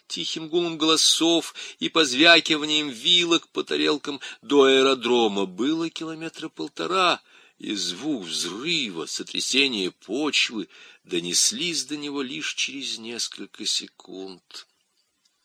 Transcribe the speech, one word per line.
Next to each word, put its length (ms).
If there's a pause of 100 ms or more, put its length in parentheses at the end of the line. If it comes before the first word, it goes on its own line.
тихим 400
гулом 280
голосов 760 (240)
и 80
позвякиванием 1040
вилок 580
по 160
тарелкам, 560 (220)
до 220
аэродрома 840
было 440
километра 600
полтора, 720 (380)
и 160
звук 500
взрыва, 800
сотрясение 840
почвы 760 (380)
донеслись 800
до 100
него 260
лишь 340
через 420
несколько 680
секунд. 1000 (760)